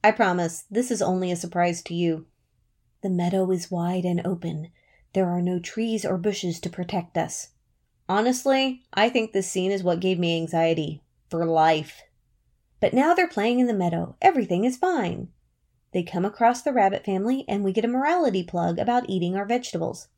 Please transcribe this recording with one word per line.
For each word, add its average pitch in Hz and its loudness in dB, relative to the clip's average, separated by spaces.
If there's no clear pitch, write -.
"I 214 8
promise, 180 0
this 240 -2
is 208 0
only 185 0
a 175 -2
surprise 175 -2
to - -10
you." 170 0
"The 196 -2
meadow 180 0
is 180 -2
wide 180 -2
and 175 0
open. 170 -6
There 190 2
are 175 0
no 180 0
trees 220 -4
or 185 0
bushes 180 -2
to 175 -6
protect 175 -6
us." - -6
Honestly, 254 2
I 220 4
think 226 -2
this 196 -2
scene 185 -2
is 190 -2
what 175 0
gave 185 0
me 170 0
anxiety. 165 0
For 165 -2
life. 160 2
But - 2
now 285 4
they're 349 4
playing 233 0
in 254 4
the 240 0
meadow. 170 -2
Everything 208 2
is 254 -2
fine. 370 -2
They 185 -2
come 175 -4
across 233 2
the 285 -2
rabbit 202 2
family, 208 -2
and 202 -2
we 190 0
get 214 0
a 240 0
morality 262 2
plug 170 -2
about 240 0
eating 180 0
our 202 -2
vegetables. 196 -4